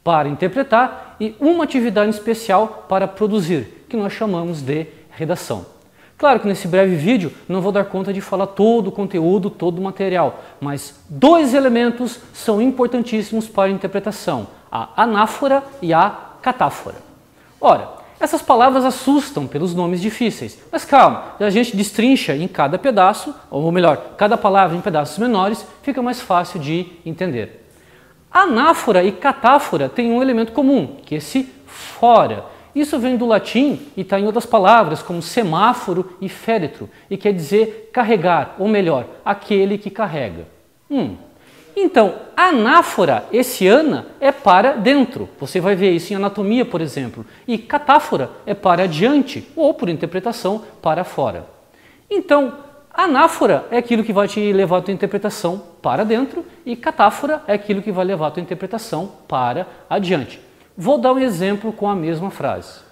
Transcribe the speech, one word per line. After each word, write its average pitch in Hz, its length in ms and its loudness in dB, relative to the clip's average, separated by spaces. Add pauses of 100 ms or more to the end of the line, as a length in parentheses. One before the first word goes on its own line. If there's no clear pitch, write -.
para 156 280 0
interpretar 226 880 -2
e 220 180 -6
uma 320 280 2
atividade 220 460 0
especial 220 760 -2
para 190 220 0
produzir, 185 800 -4
que 240 80 -6
nós 202 160 -4
chamamos 170 480 -4
de 151 260 -4 (220)
redação. 151 560 -6 (520)
Claro 269 220 4
que - 80 -4
nesse 196 180 -4
breve 185 300 2
vídeo 170 380 0 (120)
não 185 160 -4
vou 190 120 -2
dar 202 100 0
conta 190 300 -6
de 190 80 -6
falar 190 260 -4
todo 214 400 2
o 190 40 -4
conteúdo, 190 580 0
todo 170 300 -4
o 190 40 -6
material, 185 580 -2 (200)
mas 143 340 -8 (140)
dois 262 440 4
elementos 240 680 0 (120)
são 214 280 -2
importantíssimos 233 880 -2
para 196 180 0
a 196 60 0
interpretação, 190 760 -6 (240)
a 117 320 -2
anáfora 240 580 2 (200)
e 165 120 0
a 175 160 6 (320)
catáfora. - 540 -4 (640)
Ora, - 400 2 (180)
essas 320 240 -2
palavras 254 420 4
assustam 254 640 0
pelos 170 260 -4
nomes 175 280 -2
difíceis, 208 580 -4 (100)
mas - 140 -6
calma, 226 560 4
a 208 100 0
gente 220 280 0
destrincha 208 580 2
em 165 140 -4
cada 151 280 0
pedaço, 214 560 2 (160)
ou 156 220 -2
melhor, 170 460 2
cada 208 180 2
palavra 196 400 2
em 175 60 -6
pedaços 151 360 -4
menores, 214 480 -2 (160)
fica 269 200 -4
mais 247 180 -4
fácil 175 400 -2
de 165 280 -4 (180)
entender. 156 600 -8 (640)
Anáfora 269 760 2
e 202 80 0
catáfora 262 760 2
têm 233 240 -2
um 233 100 2
elemento 233 300 0
comum, 262 540 0
que 151 100 -8
é - 40 -4
esse 262 300 -4 (160)
fora. 160 800 2 (320)
Isso 294 240 -2
vem 254 160 0
do 240 100 -2
latim 226 720 0
e 190 80 -6
tá 196 160 -2
em 202 60 0
outras 214 200 -2
palavras, 196 560 4
como 170 200 -8
semáforo 185 960 -2
e 190 80 -8
féretro, 170 600 -4 (200)
e 196 60 -4
quer 208 160 0
dizer 202 600 -2
carregar, 180 680 0
ou 196 80 0
melhor, 185 380 0 (180)
aquele 202 540 0
que 202 120 -10
carrega. 139 560 -6 (460)
Hum. 165 240 -4 (600)
Então, 254 400 2 (200)
anáfora, 262 960 2
esse 240 340 0
ana, 208 420 4 (120)
é 277 140 2
para 208 400 4
dentro. 240 560 0 (100)
Você 170 220 -4
vai 196 140 2
ver 190 160 2
isso 170 200 -2
em 208 60 -4
anatomia, 202 480 0
por 175 160 -4
exemplo. 127 440 -8 (220)
E 233 100 -2
catáfora 269 760 0 (140)
é 208 80 -4
para 185 320 2
diante, 214 680 0
ou 311 180 2
por 262 140 -4
interpretação, 185 760 -4 (200)
para 170 240 0
fora. 101 420 -6 (640)
Então, 285 440 0 (400)
anáfora 320 800 2
é 240 60 0
aquilo 240 260 0
que 220 80 -4
vai 202 160 2
te 208 240 -2
levar 190 280 2
a - 20 -2
tua 196 120 -6
interpretação 196 680 -4 (200)
para 135 220 -2
dentro, 254 420 -2 (200)
e 240 100 -6
catáfora 294 720 0
é 202 60 0
aquilo 202 280 -4
que 208 120 -6
vai 180 100 -2
levar 180 240 -2
a - 40 -2
tua 180 120 -8
interpretação 185 680 -8 (160)
para 131 400 -4 (240)
adiante. 175 520 -2 (340)
Vou 220 220 0
dar 254 160 2
um 262 60 0
exemplo 208 520 -2
com 208 160 -6
a 202 80 -2
mesma 165 340 -4
frase. 104 500 -8 (120)